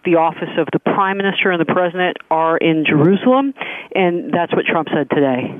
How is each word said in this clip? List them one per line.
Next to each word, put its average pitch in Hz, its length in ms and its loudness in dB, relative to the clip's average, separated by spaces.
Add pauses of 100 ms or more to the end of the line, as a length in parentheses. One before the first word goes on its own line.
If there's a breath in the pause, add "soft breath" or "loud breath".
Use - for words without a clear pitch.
the 170 120 2
office 165 420 0
of 156 120 -2
the - 100 0
prime 196 360 0
minister 196 340 0
and 180 80 0
the 165 140 0
president 180 460 0 (120)
are 160 280 2
in 160 280 2
Jerusalem, 202 680 2 (400 loud breath)
and 175 360 0
that's 170 220 -2
what 196 140 -2
Trump 160 260 -2
said 151 160 -2
today. 131 520 0